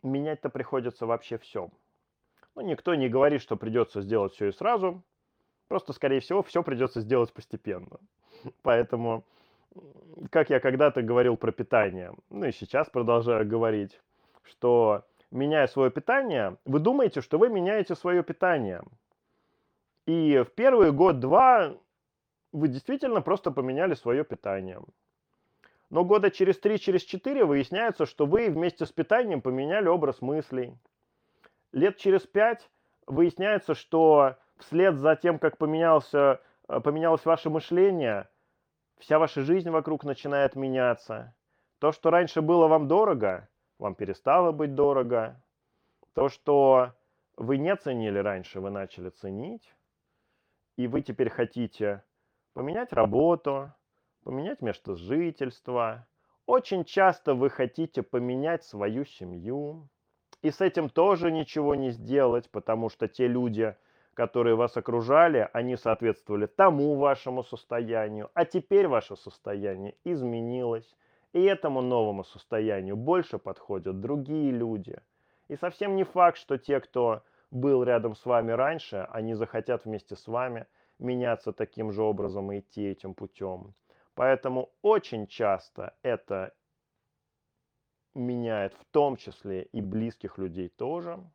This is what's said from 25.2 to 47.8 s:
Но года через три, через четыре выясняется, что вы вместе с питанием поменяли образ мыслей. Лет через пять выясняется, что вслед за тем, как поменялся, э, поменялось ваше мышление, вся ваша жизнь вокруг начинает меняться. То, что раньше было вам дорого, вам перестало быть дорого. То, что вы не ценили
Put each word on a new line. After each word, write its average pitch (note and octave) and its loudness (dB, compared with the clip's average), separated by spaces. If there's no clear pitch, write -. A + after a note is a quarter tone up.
Но E3+ 2
года G3 4
через F#3+ 2
три, G#3 0
через F3+ 0
четыре C4 -2
выясняется, D#3+ 0
что D3 -2
вы G#3 2
вместе E3 -4
с - -18
питанием G3+ 0
поменяли D3 -2
образ D3+ 0
мыслей. B2+ -6
Лет F3 2
через F#3+ 2
пять A3 0
выясняется, E3 0
что D3+ 6
вслед F3 2
за D3+ 4
тем, E3+ 0
как D#3 -2
поменялся, D3+ 2
э, B2+ -2
поменялось D#3 0
ваше E3 2
мышление, D#3+ 0
вся D#3 2
ваша D3 0
жизнь E3+ 0
вокруг D#3 -2
начинает C#3+ -2
меняться. B2 -4
То, D3+ 2
что D#3+ 0
раньше E3+ 2
было E3 6
вам D#3 4
дорого, C#3 2
вам G2 -6
перестало C#3+ 0
быть D3 -4
дорого. B2 0
То, C3+ 0
что C3 4
вы B2 -2
не F3 -2
ценили A2+ -4